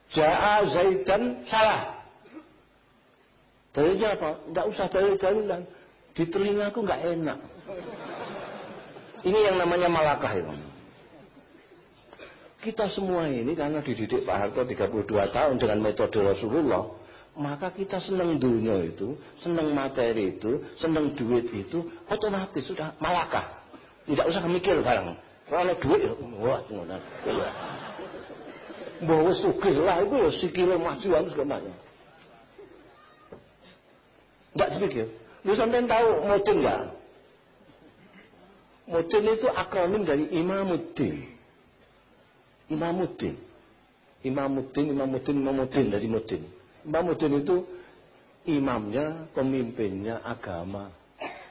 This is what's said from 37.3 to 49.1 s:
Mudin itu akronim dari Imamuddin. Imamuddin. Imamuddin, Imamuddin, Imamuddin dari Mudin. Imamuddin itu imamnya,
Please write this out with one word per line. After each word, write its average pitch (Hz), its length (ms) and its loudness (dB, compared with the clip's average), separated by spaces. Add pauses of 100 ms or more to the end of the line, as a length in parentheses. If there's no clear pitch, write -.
Mudin 170 380 2 (100)
itu 247 160 0
akronim 185 560 0
dari 151 240 2
Imamuddin. 175 880 -2 (1500)
Imamuddin. 156 640 -2 (880)
Imamuddin, 139 720 -2
Imamuddin, 135 480 -2
Imamuddin 135 480 2
dari 104 180 -2
Mudin. 104 340 -2 (440)
Imamuddin 156 560 2
itu 180 240 2 (800)
imamnya, 139 880 -2